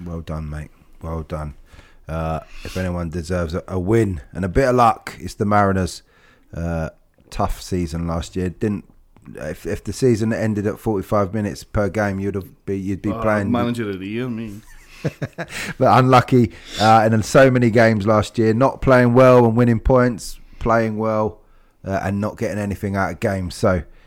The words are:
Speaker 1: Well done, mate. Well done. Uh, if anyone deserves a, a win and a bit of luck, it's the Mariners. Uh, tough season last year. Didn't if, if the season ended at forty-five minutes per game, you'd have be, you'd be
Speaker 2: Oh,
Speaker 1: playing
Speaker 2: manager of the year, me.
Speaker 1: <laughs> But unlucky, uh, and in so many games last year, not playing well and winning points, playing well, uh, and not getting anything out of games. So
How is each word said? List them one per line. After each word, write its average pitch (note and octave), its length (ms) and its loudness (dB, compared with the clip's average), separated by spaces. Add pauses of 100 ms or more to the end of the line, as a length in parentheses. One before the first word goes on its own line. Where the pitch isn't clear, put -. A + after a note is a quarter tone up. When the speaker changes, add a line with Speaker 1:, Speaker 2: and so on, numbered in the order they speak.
Speaker 1:
Well E2+ 160 -8
done, D#2 280 -8
mate. D2 220 -10 (320)
Well D#2+ 200 -8
done. D2+ 320 -10 (540)
Uh, D#2+ 320 -6 (240)
if - 120 -12
anyone F2 340 -4
deserves E2+ 440 -4
a, F2+ 140 -6
a F#2 100 -6
win G2 420 0 (120)
and F#2 120 -6
a F#2+ 40 -4
bit C3 200 0
of B2+ 60 2
luck, A#2+ 440 2
it's - 160 -12
the G#2+ 120 -4
Mariners. G2 560 2 (500)
Uh, E2 380 -4 (400)
tough - 320 -4
season E2+ 460 -4
last E2+ 260 -6
year. F#2 160 -4
Didn't G#2 340 -4 (520)
if, D2+ 280 -12
if - 200 -6
the G2+ 80 -8
season A2+ 400 2
ended G#2 340 -2
at - 140 -4
forty-five G2+ 520 -2
minutes G#2 300 -6
per G2+ 260 -4
game, G2 300 -4
you'd G2 160 -4
have - 320 -12
be, G2 140 -4
you'd F#2+ 220 -6
be G#2 100 -2
Speaker 2:
Oh, A2 100 -8
Speaker 1:
playing G#2+ 300 0
Speaker 2:
manager A#2+ 360 -2
of F#2+ 120 -8
the F#2+ 80 -10
year, A#2+ 200 -6
me. A2 320 -10 (200)
Speaker 1:
<laughs> - 220 -20 (760)
But A#2+ 200 6
unlucky, B2+ 540 4 (280)
uh, A2 240 6
and A2+ 100 4
in G#2+ 80 2
so C3+ 280 6
many B2 200 2
games A2+ 360 4
last G#2+ 320 0
year, A2 140 2
not B2 300 0
playing B2 320 6
well B2+ 300 8
and A2+ 120 2
winning A#2+ 220 4
points, B2 640 0 (180)
playing A2+ 400 0
well, A2 420 -2 (440)
uh, F#2+ 180 -4
and G2+ 180 -2
not G#2 180 -4
getting G#2 200 -4
anything G2+ 380 -4
out F#2 160 -2
of E2+ 80 -12
games. F#2+ 340 -4
So F#2 300 0 (220)